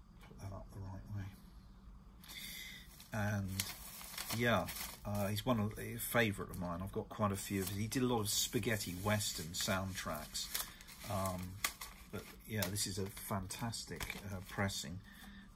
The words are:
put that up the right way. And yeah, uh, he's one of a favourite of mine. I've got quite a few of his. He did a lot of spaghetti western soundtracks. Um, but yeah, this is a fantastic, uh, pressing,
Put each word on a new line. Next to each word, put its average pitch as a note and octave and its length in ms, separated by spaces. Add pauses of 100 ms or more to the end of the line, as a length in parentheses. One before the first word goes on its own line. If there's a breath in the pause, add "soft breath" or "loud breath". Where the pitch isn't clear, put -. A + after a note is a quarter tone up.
(260)
put - 140
that G2 140
up - 180
the G2+ 60
right F#2+ 260 (100)
way. G2 100 (1900 loud breath)
And G2+ 380 (880)
yeah, A2+ 260 (400)
uh, G2+ 240
he's G#2+ 160
one A#2+ 160
of G#2 180
a A2 200
favourite G#2+ 520
of F2+ 80
mine. F2 240
I've G2+ 100
got - 180
quite G2+ 220
a G2 40
few G2 240
of F2+ 80
his. G2 80
He G#2+ 100
did B2+ 160
a B2+ 40
lot A#2+ 140
of G#2 100
spaghetti A2 600 (120)
western G#2 480
soundtracks. F#2 920 (640 loud breath)
Um, F#2+ 320 (680)
but - 120 (260)
yeah, A2 220
this G2+ 160
is F#2+ 120
a G2 60
fantastic, - 1120 (160)
uh, F#2+ 40 (120)
pressing, F#2+ 520 (560 loud breath)